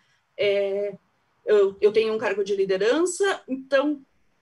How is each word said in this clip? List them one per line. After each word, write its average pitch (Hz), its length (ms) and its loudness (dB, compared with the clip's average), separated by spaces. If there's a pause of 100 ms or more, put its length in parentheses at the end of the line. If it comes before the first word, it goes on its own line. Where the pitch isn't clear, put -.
(380)
é, 202 600 -2 (480)
eu, 196 360 4
eu 208 120 4
tenho 220 220 0
um 220 40 -2
cargo 202 260 -2
de 196 100 -2
liderança. 240 960 0
Então, 277 560 -2 (380)